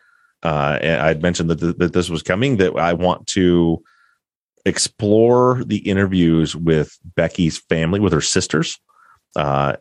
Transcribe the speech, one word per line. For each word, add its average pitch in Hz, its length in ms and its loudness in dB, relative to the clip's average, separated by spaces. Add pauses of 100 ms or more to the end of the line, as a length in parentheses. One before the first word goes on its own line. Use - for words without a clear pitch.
(420)
Uh, 73 380 0
and 78 220 0
I'd 78 180 0
mentioned 85 300 -2
that 80 100 -2
th-, 85 160 -2
that 85 160 -2
this 87 160 -2
was 80 140 -6
coming, 117 340 -2
that 92 180 0
I 85 200 0
want 87 340 -2
to 87 540 2 (840)
explore 120 1000 2
the 107 140 -2
interviews 90 760 2
with 80 420 -2 (200)
Becky's 82 420 -2
family, 82 420 -2
with 95 120 2
her 76 80 2
sisters, - 580 -2 (580)
uh, 69 440 0